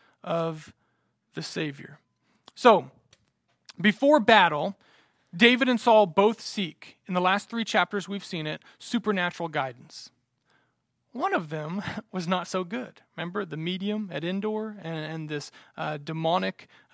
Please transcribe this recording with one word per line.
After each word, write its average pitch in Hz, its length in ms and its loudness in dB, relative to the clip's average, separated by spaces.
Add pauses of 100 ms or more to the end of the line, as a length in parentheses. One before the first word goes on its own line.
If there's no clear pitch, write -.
(220)
of 165 500 -4 (600)
the 165 80 -10
Savior. 147 560 -8 (560)
So, 180 360 6 (920)
before 277 400 6
battle, 185 560 4 (600)
David 240 320 6
and 240 120 2
Saul 214 260 6
both 196 340 2
seek, - 680 -8
in 185 80 -6
the 180 60 2
last 185 300 0
three 226 140 -4
chapters 185 440 0
we've 196 160 -8
seen 160 220 -8
it, 156 160 -8 (160)
supernatural 180 720 -2
guidance. 135 600 -8 (1000)
One 370 220 -2
of 165 160 -2
them 160 320 -6 (140)
<laughs> - 160 -14
was 185 140 -4
not 180 220 -2
so 185 160 -2
good. 214 380 -10 (140)
Remember 175 280 -6
the 156 120 -10
medium 190 560 -4
at 151 120 -6
Endor 214 580 -4
and, 160 300 -8
and 156 160 -8
this, 147 220 -8 (260)
uh, 156 220 -6
demonic, 165 720 -2 (260)